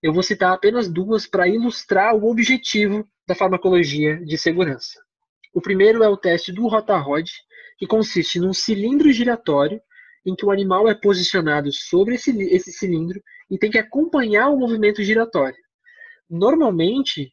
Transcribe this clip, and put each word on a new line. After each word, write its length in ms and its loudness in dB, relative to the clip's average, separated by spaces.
Eu 100 0
vou 120 0
citar 300 0
apenas 360 0
duas 380 -2
para 200 0
ilustrar 680 0
o 120 0
objetivo 800 0
da 80 -2
farmacologia 920 0
de 140 -6
segurança. 600 -4
O 80 -2
primeiro 400 4
é 80 6
o 80 0
teste 340 -2
do 160 -2
Rota-Rod, 640 0
que 80 -8
consiste 540 -2
num 140 0
cilindro 580 2
giratório 680 0
em 100 -4
que 100 -6
o 60 2
animal 380 2
é 60 2
posicionado 760 0
sobre 440 0
esse, 160 -2
esse 280 0
cilindro 500 -4
e 60 -6
tem 120 0
que 80 0
acompanhar 720 0
o 80 2
movimento 460 0
giratório. 540 0
Normalmente, 960 0